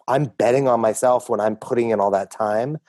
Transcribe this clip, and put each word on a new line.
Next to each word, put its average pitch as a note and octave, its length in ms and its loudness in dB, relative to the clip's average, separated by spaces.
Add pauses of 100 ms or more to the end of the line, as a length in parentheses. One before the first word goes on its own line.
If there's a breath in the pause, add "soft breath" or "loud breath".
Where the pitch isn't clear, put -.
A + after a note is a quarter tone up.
I'm C#3 180 0
betting B2 420 0
on A#2 140 2
myself A#2+ 480 2
when A2 100 -2
I'm G#2+ 160 0
putting A#2 360 -2
in G#2 80 0
all G2+ 120 0
that G2 200 -2
time A2 580 -4